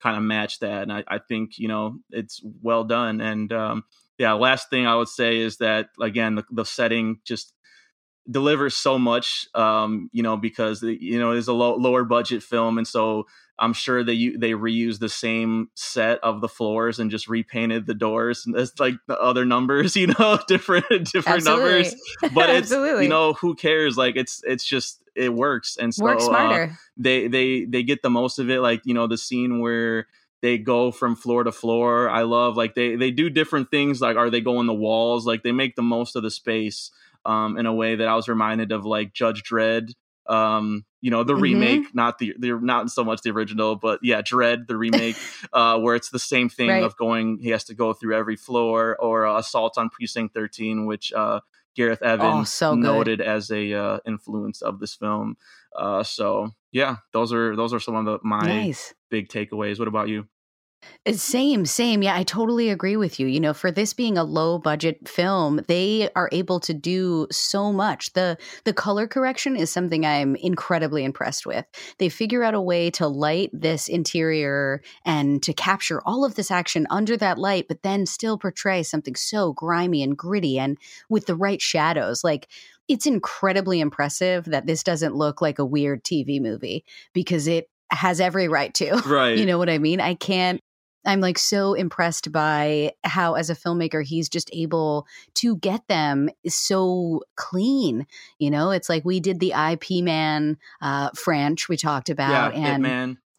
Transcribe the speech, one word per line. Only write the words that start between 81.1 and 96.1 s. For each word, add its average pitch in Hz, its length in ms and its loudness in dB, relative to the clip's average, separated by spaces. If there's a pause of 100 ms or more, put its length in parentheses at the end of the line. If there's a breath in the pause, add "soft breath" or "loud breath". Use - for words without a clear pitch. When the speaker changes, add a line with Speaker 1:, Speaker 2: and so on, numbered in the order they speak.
Speaker 2:
the 175 100 0
right 196 260 0
shadows. 151 640 0
Like, 151 260 0 (380 loud breath)
it's 277 200 0
incredibly 190 720 0
impressive 160 640 0
that 143 220 -2
this 160 160 0
doesn't 156 320 0
look 147 260 0
like 151 160 0
a 143 80 0
weird 143 380 0
T 151 200 -2
V 143 160 -2
movie 113 460 -6 (280 loud breath)
because 170 340 0
it 165 200 0 (220)
has 180 320 0
every 180 260 2
right 143 280 0
to. 185 260 2
<laughs> - 60 -4
Speaker 1:
Right. 131 300 4
Speaker 2:
You 110 100 4
know 175 100 4
what 175 120 2
I 160 100 2
mean? 160 200 2
I 175 140 0
can't, 185 480 0 (440)
I'm, 196 160 4
like, 180 160 2
so 196 360 2
impressed 170 600 -2
by 151 580 2 (140)
how, 165 300 0
as 160 140 -2
a 165 60 -4
filmmaker, 165 480 -2
he's 156 240 -4
just - 240 -6
able 156 560 -2 (280 loud breath)
to 233 220 0
get 202 300 -4
them 151 420 2 (180)